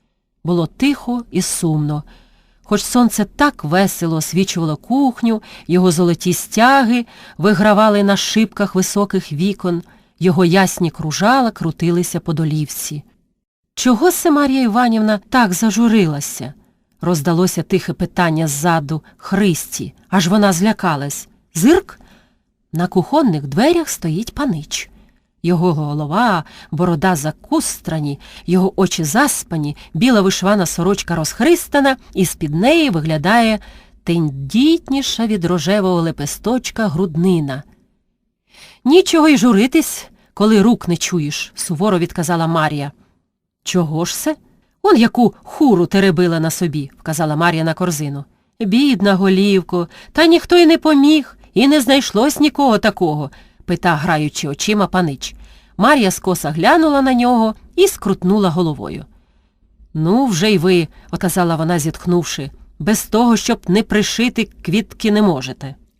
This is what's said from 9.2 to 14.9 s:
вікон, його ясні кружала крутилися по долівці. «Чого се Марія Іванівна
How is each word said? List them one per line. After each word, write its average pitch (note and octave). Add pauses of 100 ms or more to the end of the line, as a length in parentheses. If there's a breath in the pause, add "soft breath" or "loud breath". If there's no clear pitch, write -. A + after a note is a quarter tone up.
вікон, F3 (400 soft breath)
його F3+
ясні F3+
кружала A3
крутилися E3+
по E3
долівці. D3+ (720)
«Чого B3+
се F4
Марія C#4
Іванівна A3 (100)